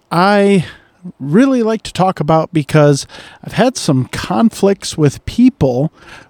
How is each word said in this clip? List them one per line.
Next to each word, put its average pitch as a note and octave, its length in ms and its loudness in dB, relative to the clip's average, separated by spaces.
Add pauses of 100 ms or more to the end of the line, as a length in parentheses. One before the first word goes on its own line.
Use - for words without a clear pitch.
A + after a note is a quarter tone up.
(100)
I G3 540 2 (540)
really A#3 440 2
like A3 200 -4
to - 100 -14
talk F#3 280 -2
about D#3+ 340 0
because D3 520 2 (380)
I've - 80 -16
had A#3+ 240 0
some C3 300 -2
conflicts - 920 -2
with D3 300 -2
people D3+ 640 0 (380)